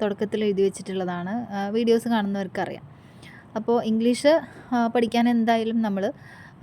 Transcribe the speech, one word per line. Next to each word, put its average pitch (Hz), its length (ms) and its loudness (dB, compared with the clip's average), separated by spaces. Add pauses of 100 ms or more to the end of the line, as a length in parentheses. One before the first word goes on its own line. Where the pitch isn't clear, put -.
തുടക്കത്തിൽ 208 420 -2
എഴുതി 196 180 2
വെച്ചിട്ടുള്ളതാണ്. 190 920 -4
ആ, 196 120 -4
വീഡിയോസ് 226 400 2
കാണുന്നവർക്കറിയാം. 196 800 -2 (680)
അപ്പോൾ 226 260 0
ഇംഗ്ലീഷ്, 233 500 4 (400)
ആ, 240 140 2
പഠിക്കാൻ 233 420 2
എന്തായാലും 226 540 2
നമ്മൾ, 196 220 -2 (580)